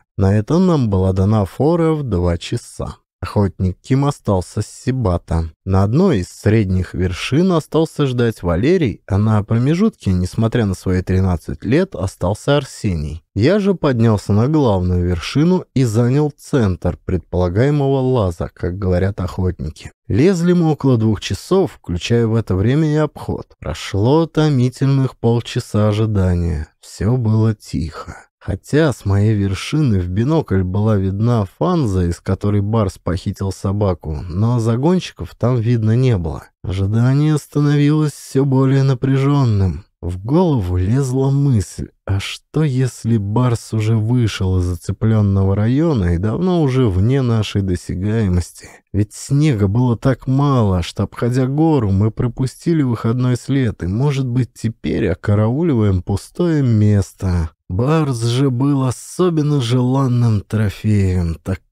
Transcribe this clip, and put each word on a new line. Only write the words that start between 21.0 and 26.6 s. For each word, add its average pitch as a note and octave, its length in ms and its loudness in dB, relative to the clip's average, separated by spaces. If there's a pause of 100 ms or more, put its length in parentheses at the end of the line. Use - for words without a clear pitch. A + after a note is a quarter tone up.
часов, E3+ 540 -2
включая A#2 540 -2
в A2 80 0
это A2 200 -2
время C#3 380 0
и D3+ 40 0
обход. - 500 -4 (120)
Прошло B2+ 680 0
томительных C3+ 880 0
полчаса A#2 720 -2
ожидания. F#2 800 0 (120)